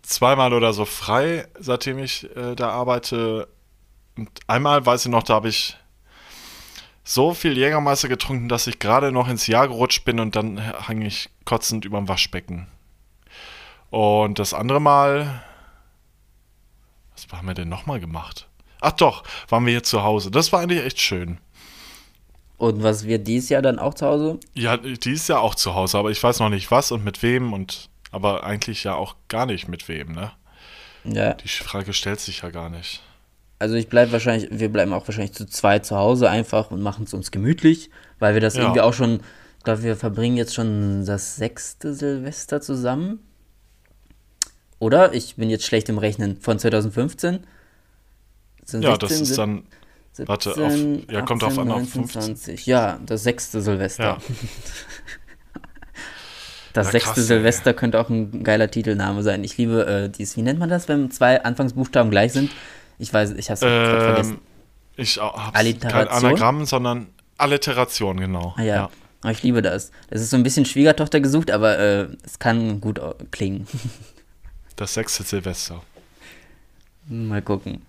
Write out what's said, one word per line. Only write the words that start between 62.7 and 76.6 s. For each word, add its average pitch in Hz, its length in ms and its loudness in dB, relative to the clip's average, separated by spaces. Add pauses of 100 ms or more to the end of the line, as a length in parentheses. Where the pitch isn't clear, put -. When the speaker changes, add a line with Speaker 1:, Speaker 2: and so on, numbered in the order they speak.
Speaker 2:
Ich - 120 -10
weiß, 107 200 2
ich 98 180 -8
hab's 104 120 -4
grad 123 120 4
Speaker 1:
Ähm, 117 300 4
Speaker 2:
vergessen. 110 340 2 (580)
Speaker 1:
ich 113 240 -2
au-, 107 140 -4
hab's 107 240 -4
Speaker 2:
Alliteration? 113 480 2
Speaker 1:
kein - 20 -10
Anagramm, 127 580 4
sondern 123 420 -2 (320)
Alliteration, 127 800 0
genau. 90 380 -4
Speaker 2:
Ah, 117 40 -2
ja. 107 140 2
Speaker 1:
Ja. 101 140 -2 (320)
Speaker 2:
Aber 110 100 -2
ich 110 100 -4
liebe 120 220 2
das. 92 280 -2 (200)
Das 107 100 -4
ist 113 80 -4
so 131 80 2
ein 123 60 6
bisschen 131 220 2
Schwiegertochter 151 540 4
gesucht, 143 300 2
aber, 107 300 4
äh, 101 280 2 (160)
es - 140 -18
kann 113 420 0
gut 107 200 -4
au-, 76 160 -8 (160)
klingen. 98 400 -4
<laughs> 135 60 -8 (960)
Speaker 1:
Das 101 180 -6
sechste 104 300 -4
Silvester. 90 580 -6 (1300)